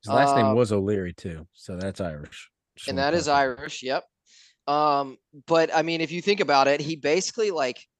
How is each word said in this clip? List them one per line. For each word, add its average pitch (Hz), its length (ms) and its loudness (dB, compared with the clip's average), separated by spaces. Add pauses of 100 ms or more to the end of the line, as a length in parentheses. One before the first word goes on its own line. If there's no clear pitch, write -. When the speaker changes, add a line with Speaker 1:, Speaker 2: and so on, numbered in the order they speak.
Speaker 1:
His - 80 -6
last 139 240 4
name - 120 4
Speaker 2:
Um, 107 80 2
Speaker 1:
was 117 160 2
O'Leary, 98 420 -2
too, 82 400 -12
so - 240 -14
that's 95 240 -8
Irish. 78 480 -12 (260)
Just - 140 -14
Speaker 2:
and 139 80 -4
Speaker 1:
wanna 139 140 0
Speaker 2:
that 170 60 0
is 156 80 -2
Speaker 1:
clarify. 139 360 0
Speaker 2:
Irish, 143 220 -14
yep. 131 200 -4 (640)
Um, 143 520 2 (280)
but, 165 300 4
I 160 80 4
mean, 165 180 -2
if 156 100 -4
you 170 120 -6
think 202 160 0
about 139 280 4
it, 143 140 2
he 151 140 -6
basically, 175 560 -2
like, 135 280 -4 (200)